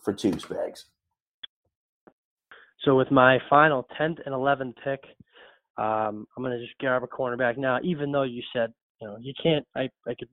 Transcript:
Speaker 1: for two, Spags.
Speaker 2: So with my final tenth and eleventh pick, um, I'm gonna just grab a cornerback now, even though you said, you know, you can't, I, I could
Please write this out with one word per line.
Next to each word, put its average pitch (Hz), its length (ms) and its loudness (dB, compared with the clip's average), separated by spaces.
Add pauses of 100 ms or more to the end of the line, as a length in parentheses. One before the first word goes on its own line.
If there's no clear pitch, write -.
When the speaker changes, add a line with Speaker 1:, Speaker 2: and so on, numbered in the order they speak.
Speaker 1:
for 101 120 -2
two, 101 180 0
Spags. - 540 -8 (2000)
Speaker 2:
So 139 100 6
with 131 160 4
my 131 280 8 (100)
final 147 380 6 (100)
tenth 156 280 -2
and 139 80 -6
eleventh 131 500 -2
pick, 139 180 -4 (760)
um, 107 480 -2 (100)
I'm 127 80 -8
gonna 123 160 -4
just 120 200 -14
grab 127 240 0
a 120 40 -10
cornerback 123 500 -2
now, 131 260 0
even 147 280 -2
though 143 120 0
you 120 180 -6 (120)
said, 113 200 -2 (280)
you 110 60 -12
know, 104 120 -12
you 135 220 -12
can't, 151 240 2 (100)
I, 131 140 -4 (180)
I 120 100 -6
could 120 160 -16